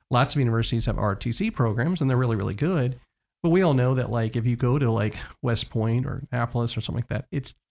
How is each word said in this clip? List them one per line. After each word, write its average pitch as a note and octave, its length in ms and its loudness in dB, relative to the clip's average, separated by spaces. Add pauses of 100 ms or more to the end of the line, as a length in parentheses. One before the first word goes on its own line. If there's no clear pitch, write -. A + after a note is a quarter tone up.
(100)
lots B2+ 240 2
of C#3+ 60 0
universities A2+ 460 0
have A2+ 120 0
R G2+ 160 0
T A#2 160 -4
C G#3 200 -2
programs, B2 500 0
and C3+ 100 2
they're B2+ 60 2
really, A#2+ 200 2
really F#2+ 180 -2
good. C3+ 440 0 (440)
But E3+ 80 2
we F#3 120 4
all D#3 120 4
know B2+ 200 4
that, B2+ 160 -2
like, A2+ 260 -2
if A2+ 100 0
you A#2+ 100 2
go B2+ 220 2
to, B2+ 120 2
like, A2 240 0 (280)
West A#2 280 -2
Point A2+ 360 0
or - 160 -6 (100)
Annapolis A#2+ 440 -2
or A2+ 40 -4
something - 220 -6
like - 60 -10
that, A2 220 -6
it's, C#3+ 240 -6 (160)